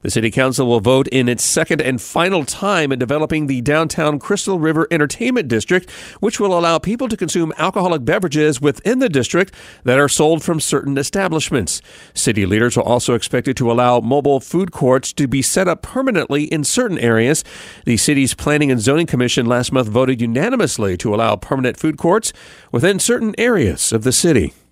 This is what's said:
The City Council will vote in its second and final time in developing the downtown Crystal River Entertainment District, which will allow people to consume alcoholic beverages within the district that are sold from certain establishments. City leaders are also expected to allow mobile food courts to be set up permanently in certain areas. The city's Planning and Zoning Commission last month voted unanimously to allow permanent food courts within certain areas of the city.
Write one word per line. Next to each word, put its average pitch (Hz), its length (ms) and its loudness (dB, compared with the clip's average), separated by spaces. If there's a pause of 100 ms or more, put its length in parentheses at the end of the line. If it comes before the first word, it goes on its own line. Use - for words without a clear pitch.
The 101 100 -6
City 113 200 0
Council 131 360 0
will 117 140 2
vote 131 280 2
in 127 200 2
its 120 160 -2
second 160 380 -2
and 123 180 -2
final 170 460 -2
time 180 440 -2
in 131 80 -2
developing 147 500 -2
the 131 120 -2
downtown 151 580 0
Crystal 196 400 -2
River 160 320 0
Entertainment 170 580 0
District, 117 420 0 (300)
which 208 200 -2
will 196 180 0
allow 165 200 2
people 233 300 -4
to 214 100 -4
consume 165 400 -2
alcoholic 175 440 0
beverages 151 580 0
within 185 400 0
the 254 100 2
district 147 420 0 (320)
that 127 140 4
are 143 100 4
sold 156 340 2
from 165 180 -2
certain 139 360 -2
establishments. 151 880 -2 (320)
City 104 320 0
leaders 110 320 2
are 117 60 2
also 120 280 2
expected 123 460 -2
to 117 120 0
allow 123 300 4
mobile 135 400 2
food 175 320 -4
courts 131 400 0
to 143 140 -2
be 131 160 0
set 185 260 0
up 165 140 -4
permanently 180 640 -2
in 151 200 -2
certain 175 340 -2
areas. 117 460 2 (400)
The 117 140 0
city's 139 340 0
Planning 147 380 0
and 127 100 2
Zoning 143 260 2
Commission 123 380 0
last 123 260 0
month 127 180 0
voted 127 340 0
unanimously 123 760 0
to 104 180 -2
allow 107 280 2
permanent 127 340 -2
food 151 200 -4
courts 196 360 0 (380)
within 175 300 2
certain 226 360 0
areas 190 560 0
of 110 120 0
the 127 80 2
city. 135 400 2 (200)